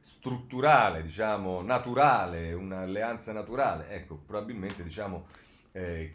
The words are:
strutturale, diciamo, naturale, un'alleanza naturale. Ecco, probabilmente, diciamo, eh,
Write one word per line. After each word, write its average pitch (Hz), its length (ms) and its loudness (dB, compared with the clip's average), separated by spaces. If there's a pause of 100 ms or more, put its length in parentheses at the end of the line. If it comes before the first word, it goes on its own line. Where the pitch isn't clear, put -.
strutturale, 123 960 4
diciamo, 92 640 -2
naturale, 117 920 2
un'alleanza 95 800 -4
naturale. 107 560 -2
Ecco, 85 280 -10
probabilmente, 101 640 -8
diciamo, 90 420 -8 (460)
eh, 85 440 -6